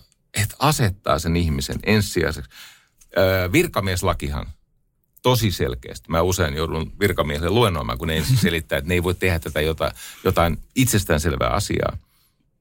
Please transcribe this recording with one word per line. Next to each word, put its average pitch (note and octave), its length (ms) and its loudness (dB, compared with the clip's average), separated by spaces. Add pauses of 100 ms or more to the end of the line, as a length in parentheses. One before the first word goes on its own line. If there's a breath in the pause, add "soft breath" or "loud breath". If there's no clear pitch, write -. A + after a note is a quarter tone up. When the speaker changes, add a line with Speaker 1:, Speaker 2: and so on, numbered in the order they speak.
(340)
Speaker 1:
että G#2 240 -2
asettaa A2 600 2
sen E2 180 0
ihmisen D2+ 460 0
ensisijaiseksi. E2+ 680 0 (680 loud breath)
Öö, F#2 340 2
virkamieslakihan F2+ 960 0 (760)
tosi A#2 300 2
selkeästi. B1+ 580 -6
Mä E2 120 2
usein F2+ 320 0
joudun D#2+ 460 -4
virkamiehelle D#2+ 500 0
luennoimaan, F#2 480 0
kun D#2+ 100 -4
ne D#2+ 80 0
ensin D#2 260 2
Speaker 2:
<laughs> F#2 40 4
Speaker 1:
selittää, E2 320 0
että C#2 100 -4
ne F#2 60 0
ei F2 80 2
voi F2+ 120 0
tehdä F2+ 240 0
tätä D#2 220 -4
jota-, D2+ 340 -2 (300 loud breath)
jotain E2+ 340 2 (180)
itsestäänselvää D#2+ 760 2
asiaa, - 480 -2 (640)